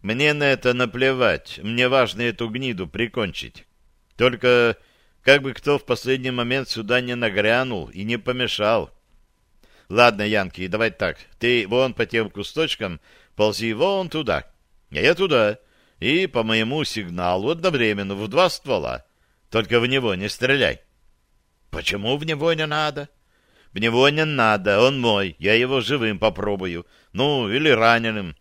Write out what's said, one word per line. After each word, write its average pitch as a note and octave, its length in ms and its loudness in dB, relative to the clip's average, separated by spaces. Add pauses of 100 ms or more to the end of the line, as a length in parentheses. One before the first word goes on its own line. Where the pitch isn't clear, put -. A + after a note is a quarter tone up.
Мне C3 320 0
на D3 100 -2
это B2+ 300 2
наплевать. B2 880 0
Мне A#2+ 260 0
важно A#2+ 360 0
эту A#2 260 -4
гниду A2 380 -6
прикончить. G2+ 800 -6 (520)
Только A#2+ 600 2 (440)
как C#3 200 6
бы C3+ 120 -6
кто C#3+ 240 -2
в - 80 -8
последний B2+ 460 -2
момент B2 380 -2
сюда A#2 320 0
не B2 140 -6
нагрянул A2 760 0
и F#2+ 140 -12
не A#2 140 -2
помешал. A2 760 -2 (1000)
Ладно, G#2+ 340 4
Янки, F#2+ 440 -2
давай G#2+ 240 0
так. F2 260 -4 (220)
Ты A#2+ 280 2
вон B2 260 0
по A2+ 120 -2
тем A2+ 240 -2
кусточкам G2+ 720 -6 (360)
ползи G#2+ 380 0
вон F#3 360 0
туда. A2 360 -4 (460)
А - 40 -10
я C#3 200 2
туда, B2+ 440 0 (400)
и E3 280 0
по A#2 160 -2
моему A2+ 400 0
сигналу F2+ 680 -4
одновременно A#2 680 -2
в G#2 120 -6
два D#3+ 220 2
ствола. D2 560 -6 (440)
Только A2+ 300 2
в A#2 80 0
него B2 280 0
не G2 140 -6
стреляй. B2+ 520 0 (880)
Почему G#2 480 -4
в D3+ 80 -8
него D#3+ 280 -2
не D#3 120 -2
надо? D3 440 -4 (640)
В - 40 -8
него A#2 320 4
не D#3 160 2
надо, G#2+ 560 2
он C3+ 180 4
мой, G2+ 380 0
я F#2+ 160 2
его B2+ 280 2
живым A2 360 -2
попробую, F#2+ 720 -2 (260)
ну, C3 360 0
или D3 200 2
раненым A2+ 720 4